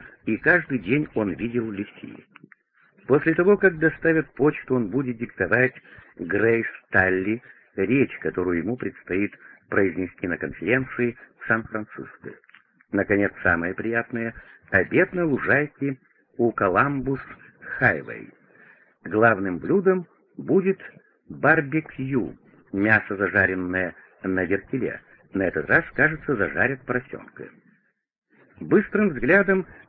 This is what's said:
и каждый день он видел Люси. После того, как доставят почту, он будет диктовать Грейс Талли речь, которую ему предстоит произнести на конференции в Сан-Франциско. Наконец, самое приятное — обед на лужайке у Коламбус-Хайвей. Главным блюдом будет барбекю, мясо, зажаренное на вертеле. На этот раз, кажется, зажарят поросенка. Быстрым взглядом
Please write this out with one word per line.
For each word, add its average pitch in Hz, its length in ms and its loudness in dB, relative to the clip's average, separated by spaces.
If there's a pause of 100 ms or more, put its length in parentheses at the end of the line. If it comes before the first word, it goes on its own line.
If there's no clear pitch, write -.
(260)
и 110 120 0
каждый 151 420 0
день 131 360 0
он 104 180 0
видел 113 380 -4
Люси. - 540 -10 (800)
После 147 260 4
того, 180 240 4
как 185 220 2
доставят 160 540 0
почту, 139 420 0
он 117 140 0
будет 123 280 -2
диктовать 117 560 0 (440)
Грейс 107 500 0 (240)
Талли 95 500 2 (360)
речь, 107 420 2
которую 87 400 -2
ему 98 160 -2
предстоит 98 580 -4 (360)
произнести 92 580 -2
на 85 100 -2
конференции 117 800 -2 (220)
в - 80 -14
Сан-Франциско. - 840 -6 (580)
Наконец, 101 400 2 (100)
самое 87 320 0
приятное — 113 600 -6 (360)
обед 104 420 2
на 175 120 0
лужайке 139 720 -2 (400)
у 117 140 2
Коламбус-Хайвей. 110 1800 -2 (760)
Главным 98 540 2
блюдом 185 460 2 (320)
будет 180 420 0 (500)
барбекю, 139 1080 0 (360)
мясо, 104 420 2
зажаренное 92 800 0 (280)
на 92 200 0
вертеле. 98 560 -4 (340)
На 95 100 0
этот 80 260 -2
раз, 156 160 2 (100)
кажется, 151 400 0
зажарят 104 500 -2
поросенка. - 640 -8 (1120)
Быстрым 202 520 2
взглядом 175 540 2 (240)